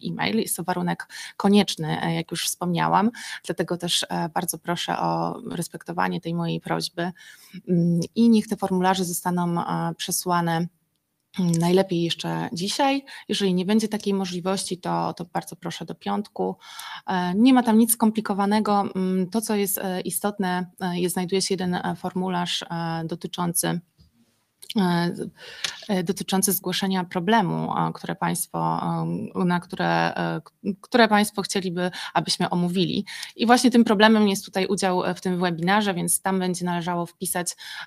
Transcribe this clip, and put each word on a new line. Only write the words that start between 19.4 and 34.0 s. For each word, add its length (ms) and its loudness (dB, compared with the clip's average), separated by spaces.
co 140 -2
jest, 240 0
e, 220 -4
istotne, 720 -2
e, 200 -2
jest, 120 0
znajduje 300 0
się 120 -2
jeden, 200 -2
e, 220 -2
formularz, 640 -4
e, 420 -4
dotyczący, 760 -2
e, 380 2
e, 140 0
dotyczący 500 0
zgłoszenia 520 -2
problemu, 720 2
e, 160 0
które 240 -8
państwo, 640 -2
e, 80 0
na 160 2
które, 540 0
e, 260 -2
k-, 100 -18
które 280 6
państwo 340 2
chcieliby, 480 -2
abyśmy 360 0
omówili. 540 0
I 100 0
właśnie 240 6
tym 140 6
problemem 440 6